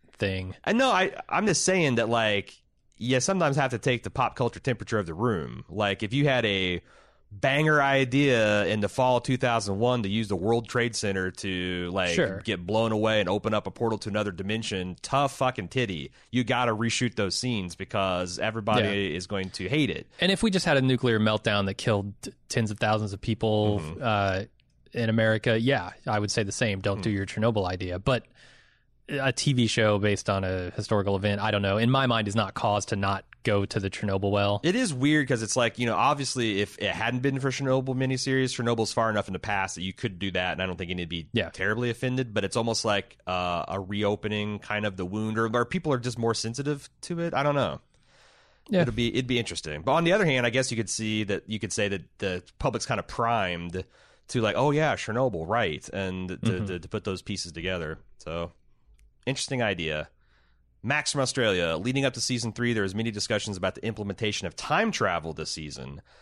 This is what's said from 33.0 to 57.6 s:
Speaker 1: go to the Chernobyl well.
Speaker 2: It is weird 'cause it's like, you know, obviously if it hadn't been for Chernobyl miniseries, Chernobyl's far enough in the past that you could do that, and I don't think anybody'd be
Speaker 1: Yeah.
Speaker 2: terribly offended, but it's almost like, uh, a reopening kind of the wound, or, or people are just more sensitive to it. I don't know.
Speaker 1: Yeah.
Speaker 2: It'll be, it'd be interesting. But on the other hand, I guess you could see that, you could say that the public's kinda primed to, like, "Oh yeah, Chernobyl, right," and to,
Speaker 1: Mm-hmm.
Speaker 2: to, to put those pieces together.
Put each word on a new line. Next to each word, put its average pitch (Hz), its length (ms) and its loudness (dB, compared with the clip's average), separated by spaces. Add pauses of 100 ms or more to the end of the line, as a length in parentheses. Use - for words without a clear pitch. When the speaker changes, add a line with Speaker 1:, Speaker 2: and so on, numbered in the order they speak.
Speaker 1:
go 101 220 2
to - 140 -2
the 98 100 -2
Chernobyl 98 420 -2
well. 101 320 2
Speaker 2:
It 180 120 2
is 240 180 0
weird 143 340 4
'cause 123 140 2
it's 110 140 -4
like, 117 240 2
you 120 60 0
know, 113 100 2
obviously 123 680 2
if - 180 -4
it 101 120 0
hadn't 113 300 -2
been 135 180 0
for 135 100 0
Chernobyl 131 460 0
miniseries, 131 600 0
Chernobyl's 113 380 0
far 113 160 2
enough 107 180 0
in 95 60 -8
the 92 60 -4
past 98 360 -2
that 85 60 -10
you 92 120 -4
could 95 260 -6
do 98 120 -2
that, 90 220 0
and 73 80 -4
I 95 40 0
don't 90 120 -4
think 90 140 -6
anybody'd 87 400 -6
be 117 80 0
Speaker 1:
Yeah. 85 100 -2
Speaker 2:
terribly 107 400 -2
offended, 127 440 -4
but 101 100 -2
it's 98 140 -2
almost 117 280 0
like, 101 400 -2
uh, 90 420 -2
a 98 120 -4
reopening 104 800 -2
kind 104 260 -4
of 98 120 -4
the 92 80 -4
wound, 107 340 -4
or, 113 160 2
or 120 100 2
people 165 280 -2
are 127 60 0
just 120 200 -6
more 117 160 2
sensitive 139 540 -6 (120)
to 170 180 -8
it. 170 140 -4
I 135 100 0
don't 147 120 2
know. 104 260 0 (880)
Speaker 1:
Yeah. 190 120 4
Speaker 2:
It'll 123 120 2
be, 117 160 0
it'd 127 180 -2
be 123 120 0
interesting. 78 440 -6
But - 100 2
on 165 100 4
the 170 100 4
other 208 120 4
hand, 131 200 2
I 120 40 4
guess 127 200 0
you 120 80 -4
could 107 120 -2
see 107 340 -2
that, 98 260 -2
you 107 100 -4
could 101 140 -6
say 104 140 0
that 95 140 -4 (180)
the 92 240 -4 (160)
public's - 260 -2
kinda - 180 -2
primed 90 840 -2 (420)
to, 123 140 -2
like, 104 140 2
"Oh 135 140 4
yeah, 147 260 2
Chernobyl, 107 520 -2
right," 95 420 0
and 92 400 -4
to, 90 60 -6
Speaker 1:
Mm-hmm. 101 320 -2
Speaker 2:
to, 90 120 -4
to 82 80 -14
put 101 180 -6
those 95 180 -6
pieces 90 280 -8
together. 85 460 -4 (220)